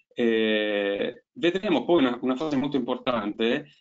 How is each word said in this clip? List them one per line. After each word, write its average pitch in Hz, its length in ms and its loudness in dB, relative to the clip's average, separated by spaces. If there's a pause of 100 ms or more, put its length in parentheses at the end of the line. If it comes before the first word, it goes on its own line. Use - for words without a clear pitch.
(180)
Eh, 107 1160 0
vedremo 175 500 0
poi 170 140 4
una, 123 240 2
una 127 120 0
fase 151 220 -2
molto 143 200 -2
importante, 120 920 -2 (120)